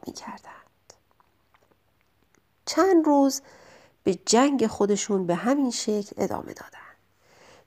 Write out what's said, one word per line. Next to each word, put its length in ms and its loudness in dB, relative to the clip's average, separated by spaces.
می 60 -16
کردند. 800 -20
چند 400 4
روز 360 2
به 120 0
جنگ 420 2
خودشون 580 -2
به 100 0
همین 360 0
شکل 460 -6
ادامه 360 -6
دادن. 260 -20